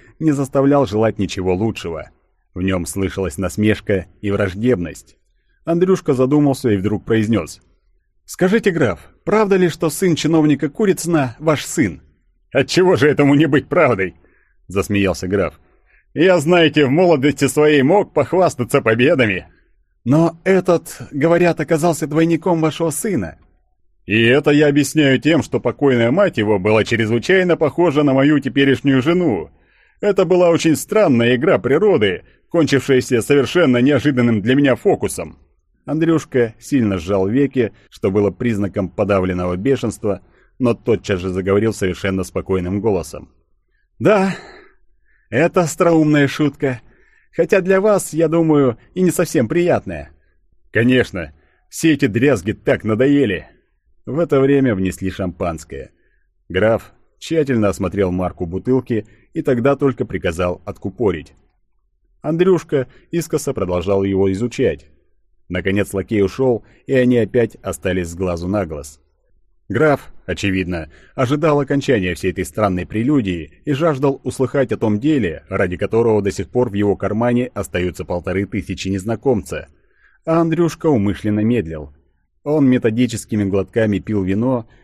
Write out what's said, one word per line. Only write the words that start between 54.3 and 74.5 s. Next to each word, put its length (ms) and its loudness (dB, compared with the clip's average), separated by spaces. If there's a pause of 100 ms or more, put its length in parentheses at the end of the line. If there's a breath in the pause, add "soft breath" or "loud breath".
время 360 2
внесли 340 -4
шампанское. 800 -8 (580)
Граф 420 0 (260)
тщательно 520 0
осмотрел 420 -2
марку 340 -4
бутылки 640 -2 (260 soft breath)
и 80 -8
тогда 340 0
только 300 -2
приказал 600 -4
откупорить. 680 -6 (880)
Андрюшка 640 0 (240 soft breath)
искоса 420 -4
продолжал 500 -2
его 280 0
изучать. 560 -4 (640)
Наконец 440 -2
лакей 300 0
ушёл, 420 -2 (220 soft breath)
и 60 -4
они 240 4
опять 440 0
остались 480 -4
с 60 -14
глазу 320 -4
на 180 -2
глаз. 340 -14 (720)
Граф, 400 0 (140)
очевидно, 640 -4 (260 soft breath)
ожидал 460 0
окончания 520 0
всей 180 -4
этой 120 -4
странной 420 -2
прелюдии 800 -4
и 80 -4
жаждал 540 -2
услыхать 480 -2